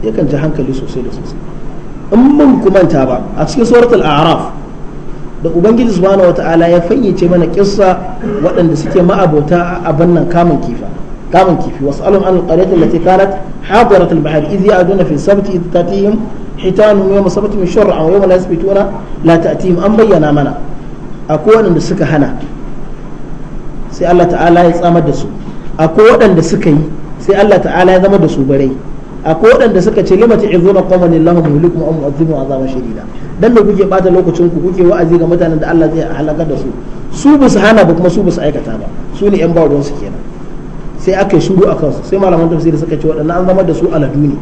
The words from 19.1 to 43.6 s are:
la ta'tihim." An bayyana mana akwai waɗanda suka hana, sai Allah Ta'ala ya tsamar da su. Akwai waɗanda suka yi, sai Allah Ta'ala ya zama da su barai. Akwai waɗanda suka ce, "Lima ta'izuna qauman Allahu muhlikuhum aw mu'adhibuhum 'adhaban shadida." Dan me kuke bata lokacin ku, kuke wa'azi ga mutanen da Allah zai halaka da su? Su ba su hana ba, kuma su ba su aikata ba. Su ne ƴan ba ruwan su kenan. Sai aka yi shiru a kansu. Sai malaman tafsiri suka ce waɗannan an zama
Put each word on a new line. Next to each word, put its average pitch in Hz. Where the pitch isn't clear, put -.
la 165
ta'tihim." 170
An 214
bayyana 185
mana 143
akwai 208
waɗanda 180
suka 175
hana, 143
sai -
Allah 175
Ta'ala 170
ya 170
tsamar 170
da 139
su. -
Akwai 208
waɗanda 180
suka -
yi, 147
sai -
Allah 202
Ta'ala 180
ya 185
zama 196
da 160
su 135
barai. 135
Akwai 170
waɗanda 202
suka 214
ce, 185
"Lima 226
ta'izuna 190
qauman 175
Allahu 160
muhlikuhum 160
aw 160
mu'adhibuhum 147
'adhaban 131
shadida." 117
Dan 233
me 220
kuke 196
bata 185
lokacin 175
ku, 160
kuke 180
wa'azi 170
ga 170
mutanen 170
da 151
Allah 160
zai 160
halaka 151
da 143
su? 135
Su 285
ba 254
su 214
hana 208
ba, 165
kuma 175
su 214
ba 175
su -
aikata 143
ba. 104
Su 202
ne 185
ƴan 165
ba 165
ruwan 143
su 139
kenan. -
Sai 185
aka 190
yi 147
shiru 190
a -
kansu. -
Sai 190
malaman 170
tafsiri 160
suka 156
ce 151
waɗannan 151
an 185
zama 190